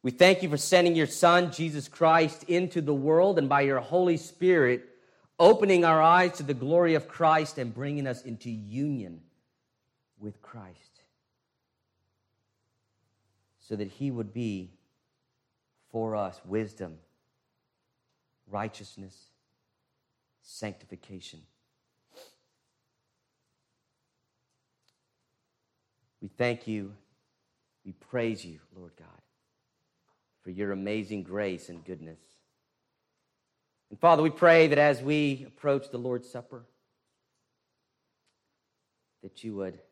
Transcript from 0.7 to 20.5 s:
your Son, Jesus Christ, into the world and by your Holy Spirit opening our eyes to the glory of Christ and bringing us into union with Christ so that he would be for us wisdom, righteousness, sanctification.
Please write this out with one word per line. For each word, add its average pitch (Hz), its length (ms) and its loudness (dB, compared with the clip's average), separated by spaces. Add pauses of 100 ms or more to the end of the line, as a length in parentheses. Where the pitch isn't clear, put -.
your 156 120 0
Son, 175 440 2
Jesus 151 380 -8
Christ, 160 560 2
into 175 360 -2
the 147 120 -2
world 156 440 2
and 139 120 0
by 143 120 2
your 135 200 0
Holy 175 340 0
Spirit 156 720 0 (520)
opening 185 460 6
our 160 180 4
eyes 175 360 4
to 147 60 -10
the 143 100 -6
glory 160 420 0
of - 140 -4
Christ 156 480 0
and 117 160 -8
bringing 139 340 -6
us 123 160 -8
into 120 260 -14
union 107 800 -8 (880)
with 104 240 -14
Christ - 600 -20 (2500)
so - 160 -14
that 101 140 -10
he 139 220 -8
would 110 220 -10
be 104 380 -8 (1200)
for 113 240 -6
us 95 300 -8
wisdom, 95 540 -8 (1500)
righteousness, 101 840 -14 (1120)
sanctification. - 1040 -18 (4000)